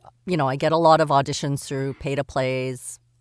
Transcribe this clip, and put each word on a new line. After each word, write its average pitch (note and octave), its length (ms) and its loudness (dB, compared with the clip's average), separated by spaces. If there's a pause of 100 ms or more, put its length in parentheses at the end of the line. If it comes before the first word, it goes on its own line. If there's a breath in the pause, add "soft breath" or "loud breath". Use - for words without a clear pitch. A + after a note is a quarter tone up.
(280)
you F3+ 100 -2
know, C#3 100 0
I C3 100 -2
get D#3 140 0
a D#3+ 60 2
lot D#3+ 240 6
of D3 80 2
auditions C#3+ 560 0
through C3+ 300 -6
pay-to-plays. C3 1040 -6 (220)